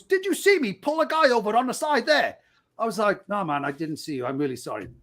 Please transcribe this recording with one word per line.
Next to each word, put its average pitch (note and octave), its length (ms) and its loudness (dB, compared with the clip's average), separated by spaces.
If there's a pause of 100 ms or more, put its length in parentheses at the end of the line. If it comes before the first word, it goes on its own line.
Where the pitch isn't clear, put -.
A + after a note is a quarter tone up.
Did F#4+ 180 2
you F#4+ 80 0
see F#4+ 260 4
me A3 140 -2
pull D#4 280 -2
a D#4 60 2
guy D#4 220 4
over G#3+ 260 2
on B3 120 4
the B3 60 -2
side D4 320 0
there? C4+ 320 2 (400)
I A3 80 -2
was G#3+ 140 -4
like, G#3 300 0
No, G3+ 140 -2
man, C#3+ 220 -2
I C#3+ 60 -2
didn't D3+ 260 -6
see D3+ 180 -8
you. B2 100 -6
I'm C3 120 -4
really C#3 180 -2
sorry. A2 320 -10 (160)